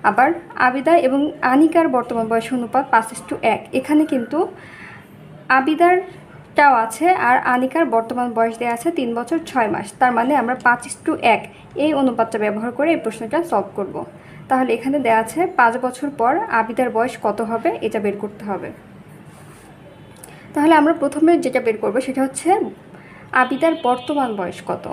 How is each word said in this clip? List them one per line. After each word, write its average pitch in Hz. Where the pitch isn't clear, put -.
আবার 233
আবিদা 269
এবং 269
আনিকার 320
বর্তমান 233
বয়স 226
অনুপাত 240
পাঁচ 226
is -
to 302
এক। -
এখানে 302
কিন্তু 262
আবিদারটাও 311
আছে 226
আর 254
আনিকার 262
বর্তমান 240
বয়স 226
দেয়া 240
আছে 233
তিন 254
বছর 240
ছয় 226
মাস। 202
তার 254
মানে 247
আমরা 240
পাঁচ 247
is -
to 320
এক -
এই 311
অনুপাতটা 226
ব্যবহার 214
করে 294
এই -
প্রশ্নটা 226
সলভ 202
করব। 196
তাহলে 262
এখানে 269
দেয়া 226
আছে 262
পাঁচ 233
বছর 254
পর 233
আবিদার 233
বয়স 240
কত 208
হবে, 233
এটা 220
বের 202
করতে 208
হবে। 175
তাহলে 302
আমরা 311
প্রথমে 294
যেটা 254
বের 220
করব 208
সেটা 269
হচ্ছে 269
আবিদার 277
বর্তমান 254
বয়স 180
কত। -